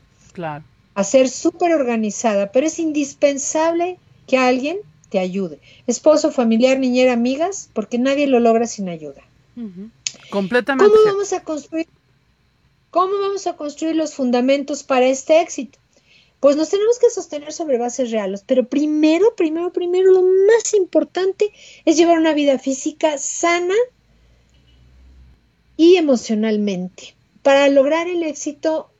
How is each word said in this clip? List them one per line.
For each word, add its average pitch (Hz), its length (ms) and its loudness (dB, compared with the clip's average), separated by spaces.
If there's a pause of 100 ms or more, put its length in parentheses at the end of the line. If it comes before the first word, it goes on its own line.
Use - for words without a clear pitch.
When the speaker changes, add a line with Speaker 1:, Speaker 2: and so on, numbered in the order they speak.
(320)
Speaker 1:
Claro. 156 320 -12 (300)
Speaker 2:
a 196 100 -2
ser 262 260 2
súper 339 420 -2
organizada, 220 800 -2
pero 269 140 2
es 311 120 -4
indispensable 311 1200 -2 (280)
que 262 100 0
alguien 262 400 0 (320)
te 196 120 -4
ayude. 185 400 -6 (260)
Esposo, 302 460 2
familiar, 247 480 2
niñera, 254 320 2
amigas, 269 600 -4
porque 226 260 -6
nadie 277 280 0
lo 254 140 2
logra 226 260 2
sin 196 220 -10
ayuda. 156 340 -14 (340)
Speaker 1:
Ujú. 208 320 -16 (420)
Completamente 240 540 0
Speaker 2:
¿Cómo 427 180 6
Speaker 1:
cierto. 415 140 4
Speaker 2:
vamos 392 160 -4
a 359 120 -6
construir, 320 420 -8 (1040)
cómo 381 280 0
vamos 392 280 -6
a 339 100 -6
construir 311 400 -6
los 302 180 -4
fundamentos 269 680 -2
para 254 240 0
este 269 340 2
éxito? 302 380 -8 (600)
Pues 277 180 4
nos 311 120 -2
tenemos 427 300 0
que 480 100 2
sostener 302 440 -8
sobre 294 260 -4
bases 240 320 -4
reales, 202 360 -6
pero 254 220 0
primero, 311 680 2
primero, 339 360 -2
primero, 359 400 2
lo 370 100 6
más 392 520 2
importante 370 760 0 (360)
es 262 100 4
llevar 339 220 4
una 320 160 2
vida 285 240 2
física 302 580 -4
sana 349 580 -2 (2000)
y 349 200 6
emocionalmente. 214 1200 -2 (280)
Para 277 260 4
lograr 294 400 2
el 349 140 -4
éxito 302 760 -6